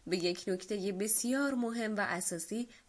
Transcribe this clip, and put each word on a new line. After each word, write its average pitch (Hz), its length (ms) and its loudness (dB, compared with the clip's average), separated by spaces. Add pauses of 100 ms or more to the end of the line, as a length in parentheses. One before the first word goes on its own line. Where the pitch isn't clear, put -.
به 175 100 2
یک 175 300 0
نکتهٔ 196 460 0
بسیار 247 640 2
مهم 226 420 0
و 202 40 2
اساسی 185 680 -2 (200)